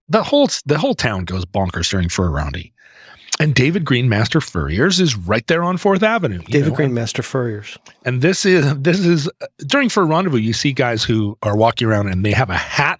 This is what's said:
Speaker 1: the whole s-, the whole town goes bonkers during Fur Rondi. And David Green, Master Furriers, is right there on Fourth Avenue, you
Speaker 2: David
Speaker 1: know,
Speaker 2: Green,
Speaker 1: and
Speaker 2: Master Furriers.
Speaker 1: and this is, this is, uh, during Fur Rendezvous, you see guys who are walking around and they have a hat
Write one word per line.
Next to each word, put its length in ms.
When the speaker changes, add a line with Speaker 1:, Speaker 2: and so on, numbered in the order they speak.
Speaker 1:
the 140
whole 220
s-, 200
the 140
whole 160
town 300
goes 200
bonkers 440
during 200
Fur 200
Rondi. 420
And 160
David 300
Green, 240
Master 320
Furriers, 640
is 160
right 300
there 140
on 140
Fourth 260
Avenue, 460
you 60
Speaker 2:
David 160
Speaker 1:
know, 60
Speaker 2:
Green, 120
Speaker 1:
and 80
Speaker 2:
Master 260
Furriers. 560
Speaker 1:
and 160
this 240
is, 340
this 200
is, 280
uh, 60
during 220
Fur 160
Rendezvous, 320
you 160
see 180
guys 320
who 400
are 140
walking 320
around 180
and 180
they 60
have 180
a 60
hat 440